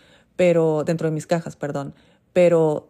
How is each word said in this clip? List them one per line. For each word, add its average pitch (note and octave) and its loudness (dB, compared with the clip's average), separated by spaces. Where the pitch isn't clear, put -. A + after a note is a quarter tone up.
pero D#3+ 2
dentro E3 -4
de D#3 -2
mis D#3 -6
cajas, - -4
perdón. C#3+ -8
Pero E3 2